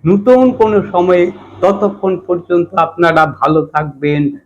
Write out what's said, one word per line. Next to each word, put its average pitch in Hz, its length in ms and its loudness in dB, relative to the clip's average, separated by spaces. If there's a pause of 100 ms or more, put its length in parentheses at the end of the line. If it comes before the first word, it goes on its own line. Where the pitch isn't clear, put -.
নতুন 214 480 4
কোনো 214 260 0 (140)
সময়ে। 180 320 2 (360)
ততক্ষণ 196 520 -2 (140)
পর্যন্ত 175 440 -4 (160)
আপনারা 165 360 0 (160)
ভালো 156 280 0
থাকবেন 147 540 -4 (260)